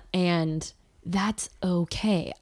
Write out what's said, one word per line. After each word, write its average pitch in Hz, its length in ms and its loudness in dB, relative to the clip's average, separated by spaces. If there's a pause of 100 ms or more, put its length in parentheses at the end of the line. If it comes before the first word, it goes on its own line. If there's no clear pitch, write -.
(140)
and 165 580 0 (320)
that's 196 460 -2 (120)
okay. 180 800 0